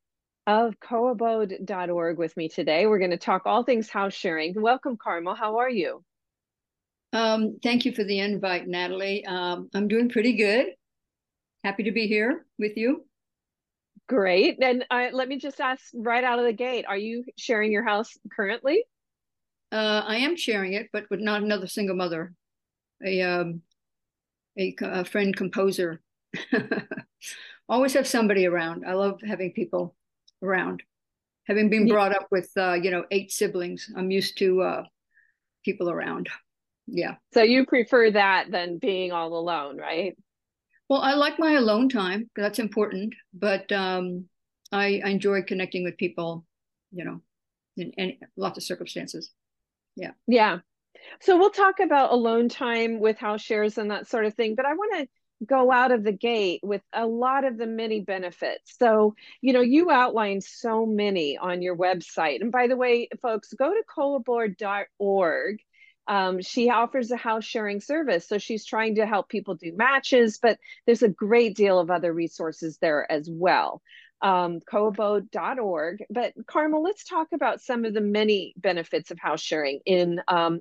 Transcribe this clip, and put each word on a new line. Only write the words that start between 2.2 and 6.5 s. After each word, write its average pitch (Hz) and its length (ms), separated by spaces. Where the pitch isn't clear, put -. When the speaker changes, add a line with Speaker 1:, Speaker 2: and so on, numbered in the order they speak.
Speaker 1:
me 160 120
today. 165 380
We're 214 120
gonna 180 200
talk 190 260
all 214 200
things 226 260
house 196 240
sharing. 165 460
Welcome, 240 360
Carmel. 180 380
How 220 240
are 254 120
you? 156 320